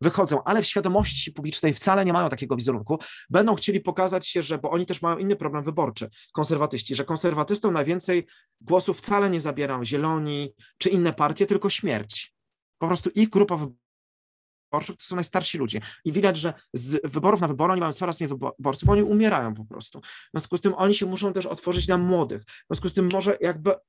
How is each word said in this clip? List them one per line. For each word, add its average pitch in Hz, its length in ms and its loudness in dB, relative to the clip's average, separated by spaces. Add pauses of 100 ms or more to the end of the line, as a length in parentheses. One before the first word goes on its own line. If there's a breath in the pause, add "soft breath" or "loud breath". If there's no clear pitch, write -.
wychodzą, 165 440 2
ale 208 180 2
w - 40 0
świadomości 196 680 0
publicznej 151 420 -2
wcale 196 300 4
nie 175 80 2
mają 170 160 2
takiego 131 280 -4
wizerunku, 120 420 -2 (320 loud breath)
będą 208 240 4
chcieli 196 260 0
pokazać 185 480 -2
się, 175 140 -2
że, 151 160 -4
bo 143 120 -4
oni 175 160 0
też 165 160 -6
mają 170 160 0
inny 196 180 0
problem 151 280 -4
wyborczy, 143 440 -2 (240 soft breath)
konserwatyści, 147 640 -2
że 139 100 -2
konserwatystom 165 680 0
najwięcej 170 520 0 (340 soft breath)
głosów 175 380 0
wcale 202 320 2
nie 170 100 0
zabierają 139 440 -4
Zieloni 147 720 -2 (240 soft breath)
czy - 100 2
inne 175 240 2
partie, 151 340 0
tylko 202 240 2
śmierć. 110 640 -4 (440)
Po 165 80 -2
prostu 175 280 0
ich 214 140 4
grupa 196 280 4
wyborców - 1400 -10
to - 80 -12
są - 100 -8
najstarsi 175 440 -2
ludzie. 120 220 -4 (240 loud breath)
I 156 80 -2
widać, 190 240 4
że 160 180 -4 (180 loud breath)
z 135 400 -2
wyborów 180 280 2
na 170 80 2
wybory 156 240 2
oni 185 80 0
mają 160 120 -2
coraz 175 280 -4
mniej 160 80 -2
wyborców, 135 580 -2
bo 202 60 8
oni 208 100 6
umierają 202 520 2
po 107 100 -12
prostu. 110 360 -14
W - 340 -20
związku 156 220 -4
z 175 40 0
tym 190 140 2
oni 196 200 4
się 202 120 -2
muszą 196 260 -4
też 185 140 -4
otworzyć 175 420 -2
na 185 100 4
młodych. 175 440 0
W - 280 -20
związku 170 180 -4
z 170 60 -6
tym 185 180 2
może 196 280 0
jakby 170 340 0 (140)